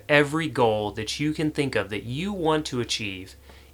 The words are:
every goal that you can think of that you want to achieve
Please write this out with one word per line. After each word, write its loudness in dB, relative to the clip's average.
every 4
goal 2
that -6
you 0
can 0
think 0
of -2
that -6
you -4
want 0
to -2
achieve -6